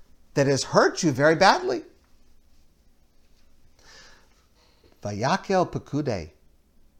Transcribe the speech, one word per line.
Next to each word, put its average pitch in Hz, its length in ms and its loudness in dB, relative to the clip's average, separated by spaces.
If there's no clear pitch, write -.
that 139 140 2
has 135 160 0
hurt - 400 0
you 156 80 0
very 147 240 2
badly. 330 460 2
Vayakel 160 720 -2
Pekude 120 600 -6